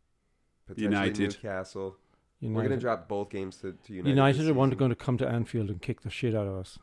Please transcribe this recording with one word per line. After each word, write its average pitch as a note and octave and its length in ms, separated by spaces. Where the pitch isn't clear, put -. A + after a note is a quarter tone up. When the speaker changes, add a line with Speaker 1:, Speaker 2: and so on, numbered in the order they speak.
Speaker 1:
potentially G2+ 180
Speaker 2:
United. G2+ 240
Speaker 1:
Newcastle. F#2+ 540
We're B2 80
gonna A2 140
Speaker 3:
United. C3 180
Speaker 1:
drop A#2 260
both G2+ 220
games F#2+ 280
to, F#2+ 160
to - 200
United F#2 160
Speaker 3:
United C3+ 300
Speaker 1:
this D#3 100
Speaker 3:
are D#3 60
one C3 140
Speaker 1:
season. B2+ 100
Speaker 3:
going C3+ 100
to A#2+ 60
come B2 240
to C3 100
Anfield A#2 400
and G2 120
kick - 200
the - 80
shit A2+ 240
out G#2 140
of F#2+ 80
us. F#2 280